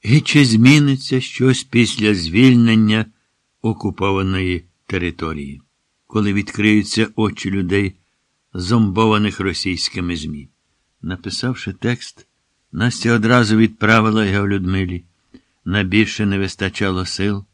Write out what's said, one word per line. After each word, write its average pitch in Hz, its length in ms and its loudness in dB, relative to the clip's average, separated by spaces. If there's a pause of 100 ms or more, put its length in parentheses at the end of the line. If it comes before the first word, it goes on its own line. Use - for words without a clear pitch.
І 120 200 4
чи 147 240 4
зміниться 131 760 4
щось 127 420 0
після 107 520 0
звільнення 110 880 4 (560)
окупованої 95 1040 -2 (200)
території, 80 760 -8 (460)
коли 104 260 -2
відкриються 104 800 0
очі 104 360 -4
людей, 98 440 -2 (580)
зомбованих 104 880 0
російськими 90 760 -6
змі? 76 340 -12 (520)
Написавши 95 720 -8
текст, - 540 -8 (440)
Настя 117 420 -2
одразу 113 440 2
відправила 110 680 2
його 101 220 -2
Людмилі. 92 560 -2 (640)
На 98 180 -2
більше 104 420 0
не 98 140 -2
вистачало 95 680 -4
сил. 101 480 -4